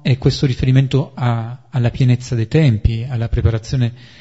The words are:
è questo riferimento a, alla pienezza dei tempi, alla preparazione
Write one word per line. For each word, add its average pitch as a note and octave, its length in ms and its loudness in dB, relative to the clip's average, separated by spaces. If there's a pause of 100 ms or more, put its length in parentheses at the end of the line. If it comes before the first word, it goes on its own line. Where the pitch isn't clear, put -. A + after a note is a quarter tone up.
è B2+ 140 2
questo - 300 0
riferimento C3 680 2
a, A#2 540 -4
alla A#2+ 220 0
pienezza B2 440 0
dei A2+ 140 -2
tempi, A#2 600 2
alla A#2 200 -4
preparazione A#2 640 0 (280)